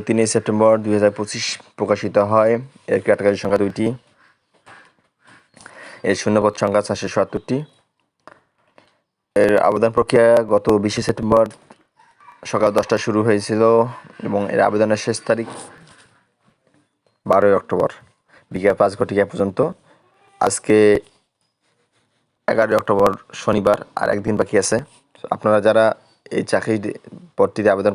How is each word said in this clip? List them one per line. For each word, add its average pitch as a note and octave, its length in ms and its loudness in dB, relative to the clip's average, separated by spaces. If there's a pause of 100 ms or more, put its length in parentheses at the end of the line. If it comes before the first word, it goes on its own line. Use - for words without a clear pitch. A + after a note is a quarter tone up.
তিনই A2+ 260 2
সেপ্টেম্বর A2 400 2 (100)
দুই G#2+ 140 -2
হাজার G#2 200 2
পঁচিশ G#2+ 280 -8 (320)
প্রকাশিত G#2 380 -2 (160)
হয় A2 220 4 (400)
এর G2+ 120 0
ক্যাটাগরি G2+ 360 2
সংখ্যা G2+ 220 0
দুইটি, G2+ 220 -4 (2250)
এর G2 120 2
শূন্যপদ G#2+ 400 2
সংখ্যা G2+ 260 2
চারশো G2+ 280 -6
সত্তরটি। G#2 420 -2 (1800)
এর G#2 100 4 (160)
আবেদন G#2+ 300 0
প্রক্রিয়া A#2 300 4 (260)
গত G#2 120 0 (180)
বিশে G#2+ 260 -4
সেপ্টেম্বর A2+ 380 0 (1040)
সকাল G#2+ 260 0
দশটা G#2 280 -4
শুরু G#2+ 220 -2
হয়েছিল G#2+ 340 0 (680)
এবং G2+ 140 -4 (120)
এর - 140 2
আবেদনের G#2+ 380 0
শেষ A2+ 120 -4 (100)
তারিখ A2+ 200 -2 (1800)
বারোই G2+ 280 4
অক্টোবর F2 300 -2 (640)
বিকেল F#2 280 0
পাঁচ G2+ 200 2
ঘটিকা G2+ 300 0
পর্যন্ত। G2 300 -4 (880)
আজকে G#2+ 300 0 (1700)
এগারোই A2 280 2
অক্টোবর G2+ 300 2 (320)
শনিবার, G#2 360 2 (240)
আর A2+ 140 -2
একদিন G#2 240 -4
বাকি G#2 240 -2
আছে। - 140 -2 (580)
আপনারা G#2+ 220 2 (100)
যারা A2 180 4 (520)
এই - 140 -2
চাকরি A2 240 -2 (640)
পদটিতে G2+ 380 2
আবেদন G2 200 0